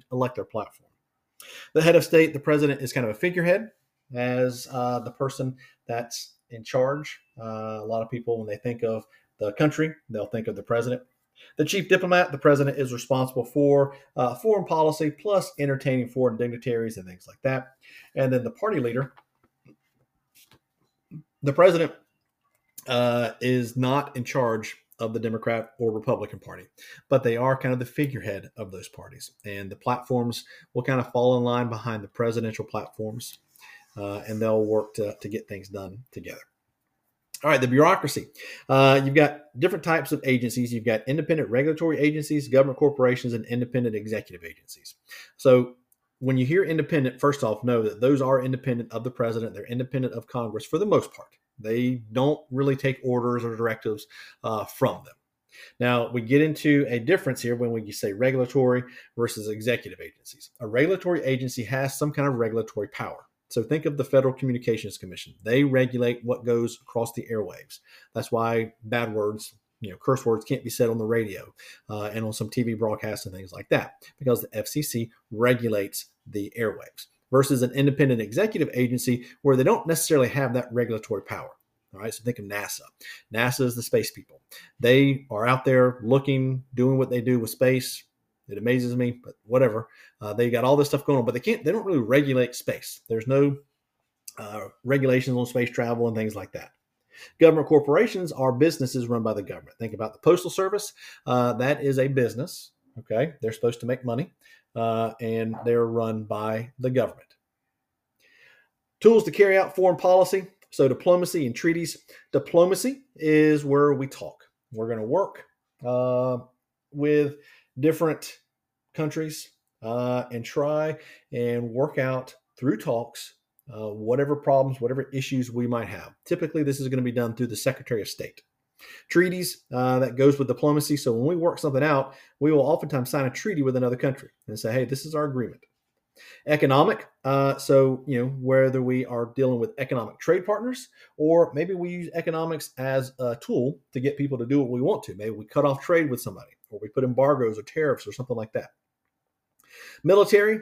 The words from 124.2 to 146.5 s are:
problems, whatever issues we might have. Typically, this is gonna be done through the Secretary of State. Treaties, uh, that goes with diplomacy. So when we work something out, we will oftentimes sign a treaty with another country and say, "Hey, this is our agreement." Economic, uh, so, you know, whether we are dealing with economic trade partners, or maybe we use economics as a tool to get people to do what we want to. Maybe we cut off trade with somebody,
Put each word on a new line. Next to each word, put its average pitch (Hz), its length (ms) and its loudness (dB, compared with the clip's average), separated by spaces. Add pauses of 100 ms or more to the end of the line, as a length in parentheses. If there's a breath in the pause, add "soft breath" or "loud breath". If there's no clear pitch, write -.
problems, 135 440 2
whatever 127 300 -2
issues 131 400 -4
we 120 160 -2
might 117 220 -2
have. 92 260 -14 (100)
Typically, 165 380 -2
this 139 180 -2
is 131 80 -6
gonna 127 120 -2
be 123 120 -2
done 117 220 -2
through 123 120 -2
the 113 100 -10
Secretary 123 460 -4
of - 60 -10
State. - 340 -14 (640 loud breath)
Treaties, 180 640 0
uh, 127 280 2
that 120 160 0
goes 139 220 6
with 131 100 0
diplomacy. 147 480 2
So 131 160 -2
when 117 140 0
we 175 100 2
work 165 220 0
something 135 240 0
out, 143 320 2 (260 loud breath)
we 151 120 4
will 151 80 6
oftentimes 143 480 0
sign 139 160 0
a 127 60 0
treaty 165 320 -4
with 131 140 2
another 123 200 2
country 139 340 -4 (180)
and 110 100 -10
say, 113 140 -4
"Hey, 127 120 2
this 135 220 -6
is 156 80 -10
our 151 100 0
agreement." 127 380 -6 (840 loud breath)
Economic, 147 600 4 (180)
uh, 135 320 2
so, 135 500 4
you 131 120 -2
know, 123 100 -2 (120)
whether 131 420 2
we 127 240 0
are 117 300 -6
dealing 127 220 2
with 113 200 -2
economic 123 400 -6
trade 180 260 0
partners, 226 440 -4 (280 soft breath)
or 165 380 4
maybe 175 180 -2
we 175 160 -4
use 175 240 -8
economics 160 640 -4
as 131 440 -2
a 120 160 -2
tool 147 420 -2 (140)
to 127 80 -6
get 139 180 -2
people 139 180 -2
to 120 80 -6
do 139 160 2
what 131 80 0
we 123 140 -2
want 185 220 0
to. 92 100 -14
Maybe 104 160 -8
we 107 160 -12
cut 147 180 0
off 139 180 0
trade 165 280 2
with 120 100 -4
somebody, - 300 -12 (200)